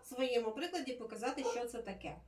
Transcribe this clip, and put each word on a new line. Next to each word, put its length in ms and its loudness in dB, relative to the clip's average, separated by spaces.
своєму 480 4
прикладі 420 -2
показати, 500 -2
що 220 2
це 160 -4
таке. 340 -6